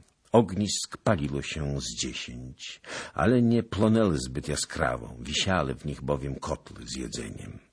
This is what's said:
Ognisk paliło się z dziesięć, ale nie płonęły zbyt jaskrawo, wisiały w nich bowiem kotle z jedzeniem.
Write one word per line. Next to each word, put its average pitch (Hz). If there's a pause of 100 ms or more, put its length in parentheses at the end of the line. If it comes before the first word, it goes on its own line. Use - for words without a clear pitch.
(320)
Ognisk 101
paliło 71
się 69
z 67
dziesięć, 62 (340)
ale 120
nie 117
płonęły 110
zbyt 64
jaskrawo, 62
wisiały 76
w 60
nich 69
bowiem 69
kotle -
z 60
jedzeniem. 55 (140)